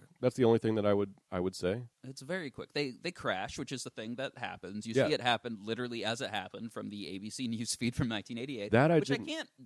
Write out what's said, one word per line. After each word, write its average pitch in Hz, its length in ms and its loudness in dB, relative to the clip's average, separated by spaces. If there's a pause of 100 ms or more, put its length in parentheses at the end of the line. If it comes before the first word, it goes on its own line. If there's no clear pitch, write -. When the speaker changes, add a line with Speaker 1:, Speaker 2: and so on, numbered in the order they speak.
(200)
Speaker 1:
That's 123 160 2
the 127 100 4
only 113 120 8
thing 110 180 2
that 104 120 0
I 104 60 6
would, 101 200 0 (180)
I 92 80 0
would 95 160 -2
say. 101 280 0 (200)
Speaker 2:
It's 135 200 -12
very 160 260 -6
quick. - 240 -12
They, 143 200 -2 (100)
they 175 80 -4
crash, 110 480 -4
which 139 120 -6
is 127 120 -6
the - 80 -8
thing 117 240 -8
that 131 200 -6
happens. 98 520 -8
You 113 80 -6
Speaker 1:
Yeah. 135 140 6
Speaker 2:
see 151 40 4
it 131 80 0
happen 117 400 0
literally 113 420 -4
as 110 180 -2
it 101 100 -4
happened 104 420 -6
from 107 160 -8
the 101 200 -8
A 95 100 -8
B 104 100 -10
C 127 180 -6
<laughs> - 20 -4
news 113 260 -4
feed 120 200 -2
from 135 120 0
nineteen 113 320 -6
eighty-eight, 117 320 -4
Speaker 1:
That 127 180 8
I 170 80 8
Speaker 2:
which 143 140 4
I - 40 6
Speaker 1:
didn't - 120 -4
Speaker 2:
can't 311 220 -6 (160)